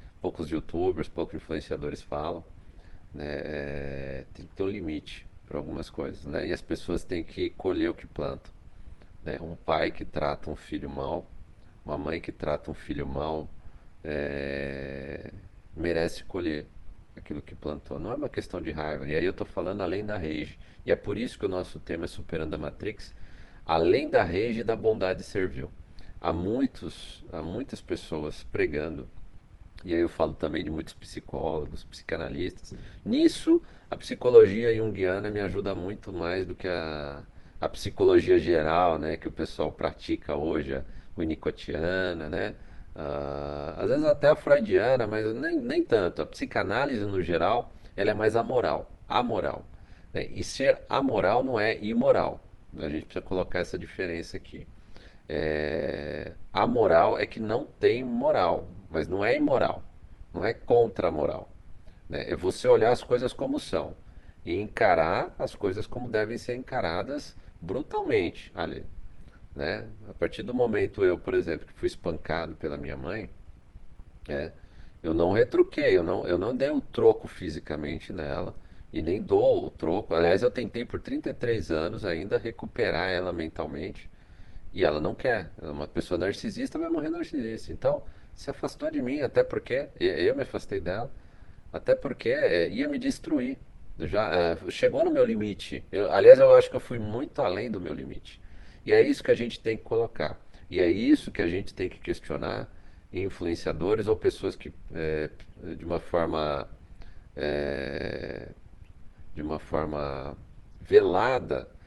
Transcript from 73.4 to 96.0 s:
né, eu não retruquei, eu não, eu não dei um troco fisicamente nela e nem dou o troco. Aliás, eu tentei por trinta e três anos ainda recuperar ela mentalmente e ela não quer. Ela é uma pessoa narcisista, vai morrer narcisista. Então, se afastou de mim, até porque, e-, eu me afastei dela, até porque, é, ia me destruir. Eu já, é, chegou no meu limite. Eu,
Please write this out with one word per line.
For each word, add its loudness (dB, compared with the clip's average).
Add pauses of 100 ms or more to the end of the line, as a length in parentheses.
né, -6 (480)
eu 0
não 6
retruquei, 6
eu 6
não, 0
eu 4
não 0
dei 2
um 0
troco 4
fisicamente -6
nela -4 (380)
e -4
nem 0
dou 6
o -8
troco. -2
Aliás, 6
eu 4
tentei -4
por -6
trinta -4
e -6
três -2
anos -2
ainda 0
recuperar -2
ela 0
mentalmente -6 (640)
e 2
ela 4
não -2
quer. -2 (100)
Ela -8
é -6
uma -6
pessoa -2
narcisista, -4
vai -2
morrer 0
narcisista. -6
Então, 0 (300)
se -10
afastou -6
de -2
mim, -2
até 4
porque, -2 (100)
e-, 2
eu 4
me -2
afastei -4
dela, -2 (640)
até 2
porque, -2
é, 4
ia -2
me -4
destruir. -2 (400)
Eu -4
já, 2
é, 2
chegou 4
no 4
meu 6
limite. -2
Eu, 0